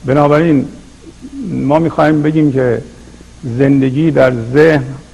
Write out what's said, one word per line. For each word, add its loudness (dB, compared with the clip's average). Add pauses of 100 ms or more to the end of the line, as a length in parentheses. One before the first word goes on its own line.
بنابراین 2 (840)
ما -2
می‌خوایم 0
بگیم 0
که -2 (600)
زندگی 0
در 2 (200)
ذهن 4 (280)